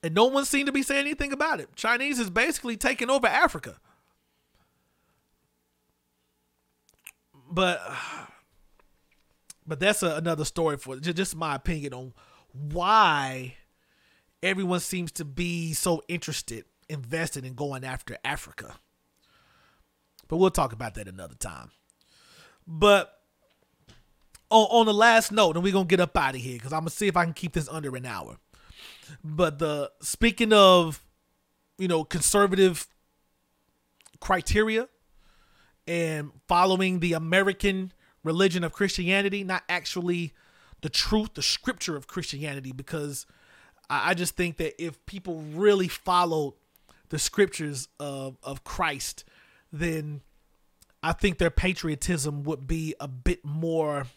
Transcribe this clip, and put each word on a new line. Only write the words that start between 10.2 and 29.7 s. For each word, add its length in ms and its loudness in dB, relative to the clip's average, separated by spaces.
story 320 -2
for 200 -12
ju-, 160 -4
just 220 -4
my 200 -4
opinion 380 -6
on 200 -14
why 1040 2
everyone 380 0
seems 340 -6
to 120 -8
be 480 -6
so 340 0
interested, 580 -8
invested 560 -8
in 80 -12
going 300 -8
after 420 -12
Africa. 500 -10
But 100 -4
we'll 120 6
talk 240 0
about 220 -10
that 120 -12
another 280 -16
time. 360 -14
But 540 4
on, 220 8
on 160 8
the 60 2
last 380 6
note, 240 4
and 80 -2
we're 100 2
gonna 120 4
get 140 4
up 180 0
out 180 0
of 60 -10
here 160 -10
'cause 160 -10
I'm 80 -2
gonna 80 -6
see 180 -2
if 100 0
I 80 4
can 80 -4
keep 200 -8
this 160 -4
under 260 -8
an 100 -10
hour. 320 -10
But 360 -2
the, 320 -2